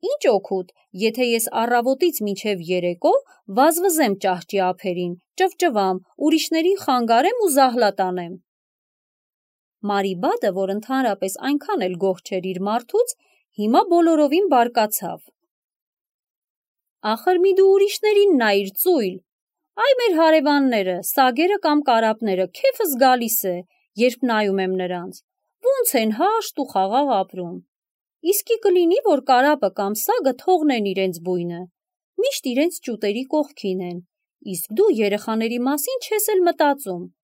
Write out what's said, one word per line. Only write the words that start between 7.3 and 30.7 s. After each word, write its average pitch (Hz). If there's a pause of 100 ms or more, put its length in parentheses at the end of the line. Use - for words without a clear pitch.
ու 359
զահլա 247
տանեմ»։ 180 (1500)
Մարի 202
բադը, 262
որ 190
ընդհանրապես 214
այնքան 285
էլ 185
գոհ 185
չէր 185
իր 185
մարդուց, 240 (480)
հիմա 220
բոլորովին 339
բարկացավ։ 226 (1800)
«Ախր 226
մի 381
դու 381
ուրիշներին 403
նայիր, 202
ծույլ։ 220 (600)
Այ 480
մեր 480
հարևանները, 277
սագերը 285
կամ 302
կարապները, 220
քեֆս 440
գալիս 247
է, 180 (400)
երբ 240
նայում 208
եմ 185
նրանց։ 180 (420)
Ոնց 523
են 220
հաշտ 392
ու 240
խաղաղ 226
ապրում։ 185 (680)
Իսկի 415
կլինի, 370
որ 302
կարապը 277
կամ 202
սագը 311
թողնեն 294